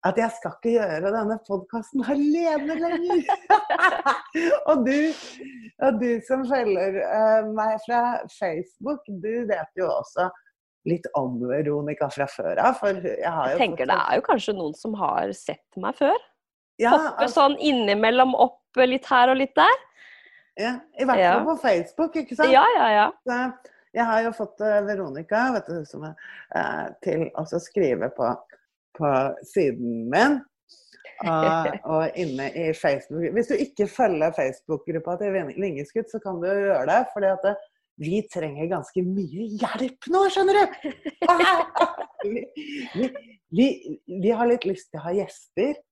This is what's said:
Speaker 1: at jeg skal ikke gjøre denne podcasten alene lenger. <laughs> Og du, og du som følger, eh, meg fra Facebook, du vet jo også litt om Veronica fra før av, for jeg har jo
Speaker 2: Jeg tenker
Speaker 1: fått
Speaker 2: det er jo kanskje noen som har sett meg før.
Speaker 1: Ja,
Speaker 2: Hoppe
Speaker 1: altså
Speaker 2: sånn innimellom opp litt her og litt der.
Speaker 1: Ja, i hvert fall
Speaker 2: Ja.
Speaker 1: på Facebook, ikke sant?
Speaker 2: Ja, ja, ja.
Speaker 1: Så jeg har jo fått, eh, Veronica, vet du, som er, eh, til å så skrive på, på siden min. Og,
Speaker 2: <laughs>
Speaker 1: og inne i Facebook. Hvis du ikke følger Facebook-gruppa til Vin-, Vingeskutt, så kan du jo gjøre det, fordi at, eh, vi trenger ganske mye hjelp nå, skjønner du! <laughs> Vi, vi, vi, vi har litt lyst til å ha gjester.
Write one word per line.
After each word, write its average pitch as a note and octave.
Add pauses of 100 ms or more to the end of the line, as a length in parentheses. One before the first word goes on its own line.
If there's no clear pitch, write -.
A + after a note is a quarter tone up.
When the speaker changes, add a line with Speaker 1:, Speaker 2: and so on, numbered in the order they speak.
Speaker 1:
at F#3
jeg A3+
skal D#3+
ikke A#3
gjøre F#3+
denne G#3+
podcasten G#3+
alene D4
lenger. E4+ (640)
<laughs> -
Og C#4
du, C4+ (840)
og C4
du A#3+ (120)
som C4
følger, G3
eh, A3
meg A3
fra A#3+ (240)
Facebook, F#3+
du G#3
vet F#3+
jo F3+
også - (560)
litt E3+
om C3
Veronica D3
fra C#3
før E2
av, A#3+
for G3+
jeg E3+
har D3
jo -
Speaker 2:
Jeg F3
tenker F3
Speaker 1:
fått B2+
Speaker 2:
det -
er -
jo -
kanskje A3
noen E3
som G#3+
har G3
sett -
meg G3
før. D4+ (640)
Speaker 1:
Ja, A#3
Speaker 2:
Hoppe D#4
Speaker 1:
altså B3
Speaker 2:
sånn C#4+
innimellom A#3+
opp -
litt B3+
her B3+
og C4
litt C4+
der. F#4 (840)
Speaker 1:
Ja, A3 (180)
i -
hvert C4
fall G#3
Speaker 2:
Ja. F3+
Speaker 1:
på D#4+
Facebook, B3+
ikke B3+
sant? -
Speaker 2:
Ja, C4
ja, F4+
ja. G#3+ (120)
Speaker 1:
Så B3 (520)
jeg A#3
har A3+
jo A#3
fått, G#3
eh, G#3
Veronica, G3
vet G#3
du, E3
som D3+
er, D#3 (360)
eh, - (100)
til E3
å -
så E3+
skrive C3
på, A#2+ (640)
på D3 (320)
siden A#2+
min. A#3+ (800)
Og, D#3+ (100)
Speaker 2:
<laughs> -
Speaker 1:
og D#3+
inne C#3
i D#3+
Facebook. D#3
Hvis A#3
du -
ikke A3
følger E3+
Facebook-gruppa D#3+
til G#3
Vin-, F3+
Vingeskutt, F#3
så A3+
kan F#3
du F3+
jo G3+
gjøre F3+
det, G#3+
fordi G3
at, F#3+
eh, G3+ (300)
vi E3+
trenger D#3
ganske E3+
mye F#3
hjelp A#3
nå, F#4
skjønner G4
du! E4+ (280)
<laughs> E4+ (880)
Vi, A3 (440)
vi, B3+ (380)
vi, G#3+ (480)
vi G3
har A#3
litt A#3+
lyst F#3+
til D#3
å D3
ha E3+
gjester. G3+ (180)